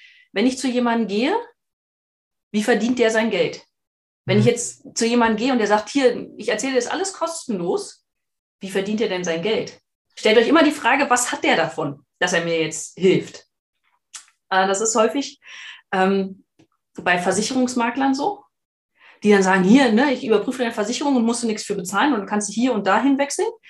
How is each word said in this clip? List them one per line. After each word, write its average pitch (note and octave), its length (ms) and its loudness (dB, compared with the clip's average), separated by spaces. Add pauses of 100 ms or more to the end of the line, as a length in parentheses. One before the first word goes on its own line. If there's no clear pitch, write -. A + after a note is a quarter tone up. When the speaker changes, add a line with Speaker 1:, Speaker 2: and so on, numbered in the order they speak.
(320)
Speaker 1:
wenn G#3 140 0
ich C4 120 0
zu C4+ 100 -4
jemandem A#3 400 0
gehe, A#3+ 260 0 (1160)
wie G#3 100 0
verdient A#3+ 360 0
der A3+ 120 2
sein A3 200 0
Geld? F3 320 -2 (640)
Wenn G#3 120 2
ich G#3 60 4
Speaker 2:
Mhm. A#3+ 60 6
Speaker 1:
jetzt - 320 -6 (140)
zu A3+ 100 0
jemandem A3+ 320 2
gehe B3+ 140 0
und A#3+ 60 2
der G#3 80 0
sagt, G#3 220 0
„Hier, B3 480 0
ich G#3 140 -8
erzähle C4 240 -4
dir A#3+ 60 2
das - 100 -6
alles F4+ 240 -4
kostenlos“, A#3+ 920 -6 (560)
wie F#3+ 100 -12
verdient G3+ 300 -4
er G#3+ 80 0
denn F3+ 160 -4
sein E3 180 -4
Geld? G#3+ 380 -4 (340)
Stellt A3 240 2
euch A3+ 100 4
immer D#4+ 140 6
die D4 100 4
Frage, C4+ 380 0
was B3 220 0
hat D4 100 -8
der C4 140 2
davon, D#3 480 -4 (140)
dass F3+ 160 -2
er E3+ 100 0
mir E3 160 -2
jetzt - 380 -6
hilft? - 480 0 (1040)
Äh, F#3+ 160 2
das G3 160 0
ist A3 120 -2
häufig, A#3+ 460 0 (520)
ähm, F#3+ 520 0 (520)
bei F3+ 220 0
Versicherungsmaklern A#3+ 960 0
so, C#4+ 300 -4 (760)
die G#3 80 4
dann G3 120 6
sagen, F#3 220 4
„Hier, B3 260 6
ne, B3+ 220 2
ich B3+ 120 -6
überprüfe A3 340 0
deine A#3 160 -4
Versicherung B3 420 -2
und A3+ 80 2
musst A#3 180 -2
du A#3 40 -4
nichts G#3+ 180 -4
für G3 100 -4
bezahlen G3 380 0
und G#3 80 0
du F#3+ 60 -8
kannst G#3 260 -4
hier B3 220 0
und F#3+ 120 -2
dahin A#3 320 2
wechseln“, C#4+ 300 -2 (220)